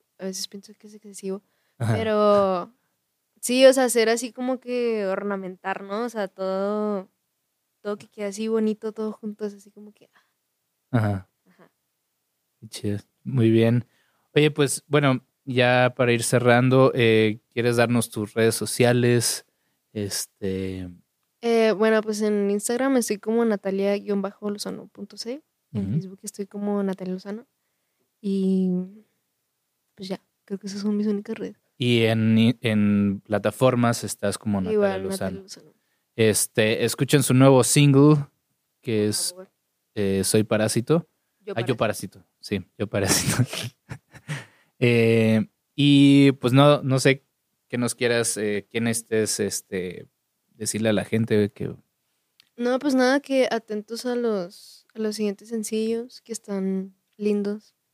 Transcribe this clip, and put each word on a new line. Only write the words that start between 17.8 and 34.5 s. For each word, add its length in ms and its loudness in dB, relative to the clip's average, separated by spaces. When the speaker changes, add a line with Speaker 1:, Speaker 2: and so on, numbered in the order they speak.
Speaker 2:
tus 240 -8
redes 220 2
sociales? 880 0
Este 960 -8
Speaker 1:
Eh, 320 2
bueno, 300 2
pues 200 -6
en 300 0
Instagram 460 -2
estoy 200 -2
como 260 -2
Natalia 540 -2
guion 240 -4
bajo 260 -10
lozano 380 -10
punto 300 -20
c. 260 -12
En 140 -6
Speaker 2:
Ujú. 80 -6
Speaker 1:
Facebook 280 -8
estoy 240 -12
como 380 -4
Natalia 300 -6
Lozano. 340 -12
Y 500 0
pues 120 -14
ya, 140 -10
creo 160 -10
que 80 -12
esas 140 -10
son 140 -2
mis 120 -2
únicas 280 -4
redes. 200 -12
Speaker 2:
Y 260 2
en, 560 4
en 640 0
plataformas 800 0
estás 340 -6
como 220 -2